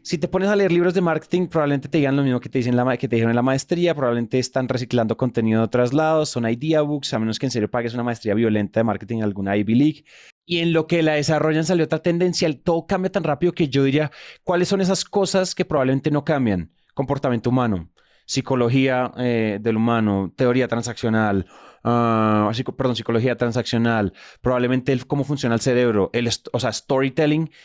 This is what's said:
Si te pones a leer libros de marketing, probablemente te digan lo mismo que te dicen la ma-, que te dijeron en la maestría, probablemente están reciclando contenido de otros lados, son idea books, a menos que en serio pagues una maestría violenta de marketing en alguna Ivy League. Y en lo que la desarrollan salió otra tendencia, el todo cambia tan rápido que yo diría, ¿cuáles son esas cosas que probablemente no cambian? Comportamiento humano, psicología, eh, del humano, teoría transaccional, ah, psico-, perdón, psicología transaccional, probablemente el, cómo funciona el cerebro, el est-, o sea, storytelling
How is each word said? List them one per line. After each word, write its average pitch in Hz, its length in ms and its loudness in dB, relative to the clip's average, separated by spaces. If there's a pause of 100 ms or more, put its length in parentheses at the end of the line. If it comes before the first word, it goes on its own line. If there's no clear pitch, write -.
Si - 160 -6
te 160 100 -4
pones 185 220 0
a 208 80 2
leer 196 160 2
libros 175 220 2
de 190 80 2
marketing, 170 460 0
probablemente 143 380 0
te - 120 0
digan 139 180 2
lo 143 60 2
mismo 127 180 2
que - 80 -14
te - 80 -6
dicen 123 200 2
la 123 60 2
ma-, 127 140 0
que - 120 -4
te 120 80 0
dijeron 113 160 2
en 117 40 2
la 120 60 2
maestría, 160 520 0
probablemente 120 440 0
están 127 280 -2
reciclando 120 520 -2
contenido 113 420 0
de 113 60 2
otros 123 260 0
lados, 156 380 2
son 117 180 -2
idea 151 320 0
books, 147 320 -4
a 127 60 -2
menos 110 200 -2
que - 60 -6
en 131 60 0
serio 110 200 -2
pagues 117 220 -4
una 120 120 -4
maestría 113 280 -4
violenta 107 480 2
de 113 40 2
marketing 110 340 -4
en 110 60 -2
alguna 98 300 -2
Ivy 104 200 0
League. 147 300 2 (420)
Y 170 140 -4
en 170 120 0
lo 160 140 0
que 170 160 0
la 156 100 2
desarrollan 156 540 0
salió 170 180 2
otra 156 140 -2
tendencia, 175 500 0
el 143 140 -6
todo 165 240 -2
cambia 185 260 -2
tan 196 100 -2
rápido 147 300 0
que 165 160 -2
yo 135 160 2
diría, 143 260 0 (340)
¿cuáles 180 240 0
son 196 120 0
esas 185 240 0
cosas 190 500 -2
que - 120 -4
probablemente 135 440 0
no 147 140 -2
cambian? 113 460 0 (240)
Comportamiento 131 560 -2
humano, 113 400 -2 (340)
psicología, 127 920 0
eh, 113 420 0
del 113 160 0
humano, 110 580 2
teoría 123 340 2
transaccional, 110 760 -2 (400)
ah, 110 680 2
psico-, 123 200 -6
perdón, 127 220 -2
psicología 117 400 0
transaccional, 117 800 0 (260)
probablemente 127 500 0
el, 131 160 -2
cómo 143 180 -2
funciona 131 300 -2
el 113 60 0
cerebro, 120 540 2
el 120 140 -2
est-, - 220 -6
o 120 100 -2
sea, 117 120 -2
storytelling 151 760 0 (140)